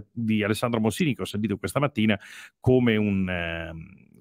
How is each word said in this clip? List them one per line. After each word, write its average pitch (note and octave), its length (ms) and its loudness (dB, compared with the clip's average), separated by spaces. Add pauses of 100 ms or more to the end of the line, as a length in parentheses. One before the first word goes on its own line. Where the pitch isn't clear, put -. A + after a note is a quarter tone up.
(120)
di A2 320 0
Alessandro A2+ 360 0
Mossini, A2+ 340 2
che G2 80 -8
ho F#2+ 40 -6
sentito G#2 320 -2
questa G2 220 -4
mattina, A2 400 2 (400)
come B2 360 4
un, G2 340 0
ehm, E2 560 -6 (360)